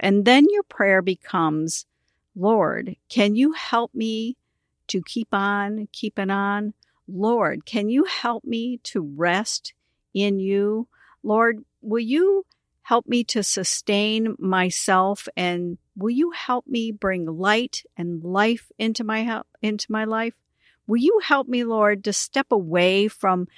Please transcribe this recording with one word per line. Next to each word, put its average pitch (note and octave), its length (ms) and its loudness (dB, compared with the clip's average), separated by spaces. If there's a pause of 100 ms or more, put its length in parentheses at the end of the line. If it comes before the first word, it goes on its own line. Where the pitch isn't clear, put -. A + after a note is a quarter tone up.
And G3 240 4
then C4 260 8
your G4+ 140 0
prayer G3 380 2
becomes, E3 840 -2 (480)
"Lord, F#3+ 640 0 (120)
can G#3 280 2
you C#4 160 4
help A#3 420 -2
me A3+ 420 -6 (520)
to F#3 140 -4
keep - 300 -8
on G3+ 600 -2
keeping G3+ 380 -6
on? G3+ 440 -2 (340)
Lord, G3 560 0
can G#3 240 -2
you C4 140 4
help A#3+ 420 -4
me A#3 400 -4
to - 160 -6
rest E3+ 760 -2 (380)
in G3 280 0
you? G3+ 480 0 (340)
Lord, A3 420 2 (160)
will A#3 220 -2
you F#4 420 2 (380)
help A#3 240 0
me A#3+ 160 2
to A3 220 -2
sustain G#3+ 960 -2
myself? F#3 960 2
And F3 420 -4 (180)
will G3+ 140 -2
you D#4 220 0
help - 340 -4
me A3+ 240 -4
bring F#3+ 360 -4
light G3 580 -2 (120)
and E3+ 280 -6
life G#3 520 -2
into A3 280 -4
my A3 160 -2
hel-, A3+ 260 -6 (160)
into G#3+ 300 -4
my A3 120 -2
life? A3 300 -4 (540)
Will A3 100 2
you F#4 240 4
help C#4 260 2
me, A#3+ 160 0
Lord, G#3 400 2
to G#3 80 -2
step - 380 -2
away F#3 580 4
from F#3 380 0 (120)